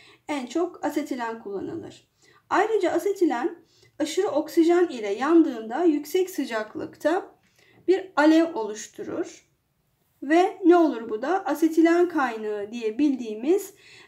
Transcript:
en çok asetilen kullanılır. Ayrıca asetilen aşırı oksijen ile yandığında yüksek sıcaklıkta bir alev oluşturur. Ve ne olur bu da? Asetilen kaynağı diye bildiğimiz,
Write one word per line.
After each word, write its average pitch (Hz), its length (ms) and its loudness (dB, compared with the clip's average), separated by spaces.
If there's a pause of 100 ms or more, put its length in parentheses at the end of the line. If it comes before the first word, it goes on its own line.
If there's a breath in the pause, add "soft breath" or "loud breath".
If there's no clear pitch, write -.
(280 loud breath)
en 277 180 -6
çok 339 400 -4
asetilen 254 580 -6
kullanılır. - 640 -12 (420 soft breath)
Ayrıca 381 420 0
asetilen 370 720 -2 (360 soft breath)
aşırı 359 280 -2
oksijen 330 600 2
ile 233 200 -8
yandığında 254 760 2
yüksek 359 460 0
sıcaklıkta 254 1040 -4 (520 soft breath)
bir 381 280 0
alev 320 400 4
oluşturur. - 920 -10 (760)
Ve 349 420 2
ne 349 100 10
olur 269 340 2
bu 214 120 -6
da? 349 240 -2
Asetilen 330 640 2
kaynağı 220 640 -4
diye 226 260 -6
bildiğimiz, 262 760 -2 (340 soft breath)